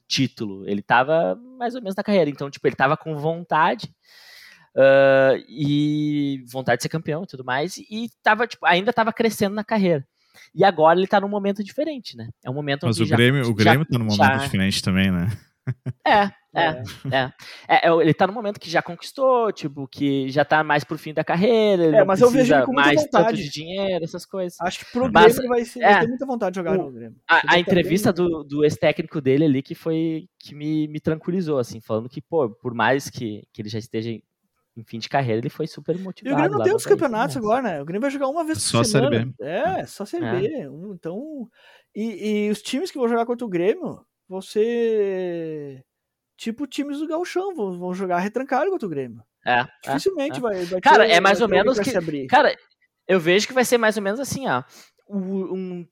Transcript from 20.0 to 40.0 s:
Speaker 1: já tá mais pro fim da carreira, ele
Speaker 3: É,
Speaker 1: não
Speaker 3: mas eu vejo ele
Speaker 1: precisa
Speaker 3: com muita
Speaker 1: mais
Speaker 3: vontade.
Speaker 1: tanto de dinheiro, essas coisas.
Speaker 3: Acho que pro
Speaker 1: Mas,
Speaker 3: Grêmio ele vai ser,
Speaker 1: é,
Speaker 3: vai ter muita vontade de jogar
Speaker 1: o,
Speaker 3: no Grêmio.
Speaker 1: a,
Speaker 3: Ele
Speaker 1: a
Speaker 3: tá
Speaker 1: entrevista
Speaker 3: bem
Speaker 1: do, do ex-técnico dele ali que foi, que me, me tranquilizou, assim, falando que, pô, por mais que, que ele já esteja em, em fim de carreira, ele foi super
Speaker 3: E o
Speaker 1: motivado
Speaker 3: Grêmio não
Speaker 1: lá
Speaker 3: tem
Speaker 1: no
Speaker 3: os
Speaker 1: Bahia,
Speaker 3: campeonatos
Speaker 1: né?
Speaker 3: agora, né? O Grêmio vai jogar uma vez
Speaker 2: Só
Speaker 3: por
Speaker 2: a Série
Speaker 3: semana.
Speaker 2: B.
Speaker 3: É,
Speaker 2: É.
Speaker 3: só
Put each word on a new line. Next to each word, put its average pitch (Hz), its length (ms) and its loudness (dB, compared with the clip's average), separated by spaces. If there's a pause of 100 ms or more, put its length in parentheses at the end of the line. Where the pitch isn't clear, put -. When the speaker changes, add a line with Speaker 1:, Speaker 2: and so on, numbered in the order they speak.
Speaker 1:
já 143 160 2
tá 156 180 2
mais 151 220 0
pro 160 120 -8
fim 156 160 -14
da 156 80 -2
carreira, 202 680 2
ele 156 100 4
Speaker 3:
É, - 20 8
Speaker 1:
não 190 60 6
Speaker 3:
mas 190 160 0
eu 247 80 8
vejo 254 240 4
ele 269 100 6
Speaker 1:
precisa - 20 0
Speaker 3:
com 262 60 -2
muita 277 160 4
Speaker 1:
mais 302 160 4
Speaker 3:
vontade. 247 220 2
Speaker 1:
tanto - 100 0
de 175 140 -6
dinheiro, 180 560 -6
essas 175 200 -12
coisas. 185 360 -8
Speaker 3:
Acho 180 180 -6
que - 140 -20
pro 247 180 0
Speaker 1:
Mas, - 240 8
Speaker 3:
Grêmio - 60 -4
ele 254 80 -4
vai 240 160 0
ser, - 180 -14
Speaker 1:
é, 196 80 8
Speaker 3:
vai 202 120 8
ter 233 40 0
muita 262 180 -6
vontade 233 280 -4
de 190 60 -6
jogar 180 200 0
Speaker 1:
o, 170 40 -2
Speaker 3:
no 139 100 -10
Grêmio. 113 240 -16 (120)
Speaker 1:
a, 165 100 6
Speaker 3:
Ele 147 80 0
Speaker 1:
a 151 40 4
Speaker 3:
tá 175 80 6
Speaker 1:
entrevista 180 540 2
Speaker 3:
bem 175 120 -2
Speaker 1:
do, 160 200 -2
do 143 180 -2
ex-técnico 156 560 0
dele 135 240 2
ali 139 180 2
que - 140 -14
foi, 160 540 -4 (100)
que - 160 -20
me, 151 320 -4
me 151 140 -10
tranquilizou, 160 580 -2
assim, 113 220 -8
falando 113 260 -6
que, 135 140 -14
pô, 147 280 -2
por 117 240 -10
mais 120 360 0
que, 107 420 -10
que - 100 -14
ele 104 60 -12
já 107 120 -8
esteja 113 320 -8
em, 110 120 -12 (540)
em 113 80 -16
fim 113 140 -14
de - 100 -12
carreira, 120 320 0
ele 143 80 -6
foi 160 180 -8
super 160 300 -6
Speaker 3:
E - 20 -12
o - 20 -12
Speaker 1:
motivado 190 360 -8
Speaker 3:
Grêmio 302 160 0
não 415 60 -2
Speaker 1:
lá - 40 0
Speaker 3:
tem 381 80 2
Speaker 1:
no 440 60 2
Speaker 3:
os - 80 -8
Speaker 1:
Bahia, - 100 2
Speaker 3:
campeonatos 254 400 -2
Speaker 1:
né? 262 60 -6
Speaker 3:
agora, 220 200 0
né? 175 200 -4
O 139 40 -12
Grêmio 180 180 -6
vai 277 80 -2
jogar 269 180 -4
uma 320 160 -4
vez 311 180 -4
Speaker 2:
Só - 140 -2
Speaker 3:
por 117 60 4
Speaker 2:
a - 20 0
Série 127 240 2
Speaker 3:
semana. 120 280 -2
Speaker 2:
B. - 80 -12
Speaker 3:
É, 226 360 -4
Speaker 2:
É. 135 40 -10
Speaker 3:
só - 180 -14